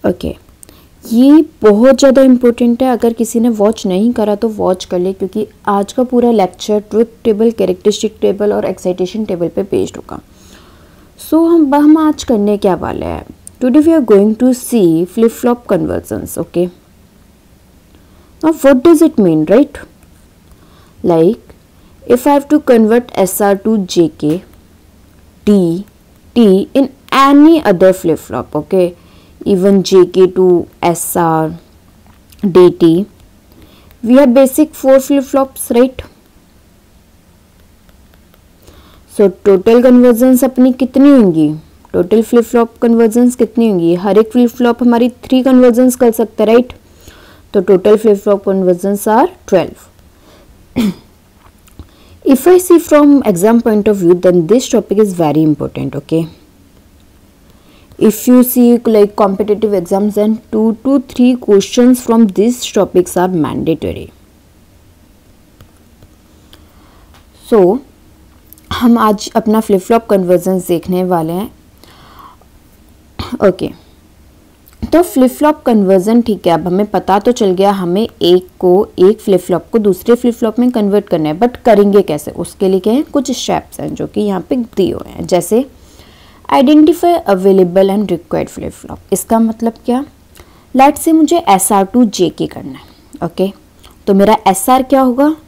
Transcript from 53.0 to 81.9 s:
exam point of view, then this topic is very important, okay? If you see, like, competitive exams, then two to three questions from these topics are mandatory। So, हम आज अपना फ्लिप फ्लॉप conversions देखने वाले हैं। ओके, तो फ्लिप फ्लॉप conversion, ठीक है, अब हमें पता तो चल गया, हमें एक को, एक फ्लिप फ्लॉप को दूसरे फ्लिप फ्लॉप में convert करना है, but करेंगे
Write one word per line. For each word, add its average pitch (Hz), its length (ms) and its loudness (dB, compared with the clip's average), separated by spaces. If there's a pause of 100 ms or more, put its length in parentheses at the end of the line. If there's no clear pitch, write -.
exam 208 340 0
point 214 320 0
of 214 60 2
view, 180 200 2
then 180 320 2
this 247 280 0
topic 202 240 -2
is 208 140 0
very 156 420 0
important, 135 360 -8
okay? 160 360 -6 (1800)
If 214 260 0
you 247 160 4
see, 240 340 2
like, 220 320 0 (120)
competitive 202 640 -2
exams, 202 300 -2
then 214 220 -2 (180)
two 220 220 0 (100)
to 269 140 0
three 254 360 0
questions 240 580 2 (120)
from 226 200 2
these 208 480 -4
topics 180 420 -2
are 180 120 -2
mandatory। 139 760 -6 (3500)
So, 202 260 0 (920)
हम 233 260 0
आज 214 380 -2
अपना 220 240 -2
फ्लिप 208 200 -2
फ्लॉप 226 260 -2
conversions 180 640 -2
देखने 180 360 -4
वाले 165 280 -4
हैं। 196 200 -10 (2000)
ओके, 180 220 -4 (1200)
तो 330 100 4
फ्लिप 262 280 0
फ्लॉप 302 320 -2
conversion, 208 600 2
ठीक 202 240 -4
है, 175 60 2
अब 165 140 -2
हमें 190 200 -2
पता 190 320 -2
तो 240 140 0
चल 208 180 -2
गया, 190 200 0
हमें 196 380 -4 (140)
एक 180 240 2 (120)
को, 185 300 0 (100)
एक 202 220 2
फ्लिप 180 200 0
फ्लॉप 170 320 -6
को 233 60 0
दूसरे 202 360 0
फ्लिप 240 200 -2
फ्लॉप 220 240 -6
में 247 120 0
convert 208 340 -2
करना 160 240 -4
है, 156 120 -6
but 247 240 -2
करेंगे 202 380 4